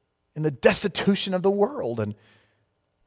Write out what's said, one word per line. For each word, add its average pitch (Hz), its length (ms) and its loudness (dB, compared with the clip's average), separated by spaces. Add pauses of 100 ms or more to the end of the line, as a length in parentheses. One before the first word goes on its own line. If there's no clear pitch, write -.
(340)
in 151 80 -6
the 151 80 0
destitution 190 840 0
of 180 80 -2
the 196 80 4
world. 202 500 -2
And 104 140 -2 (920)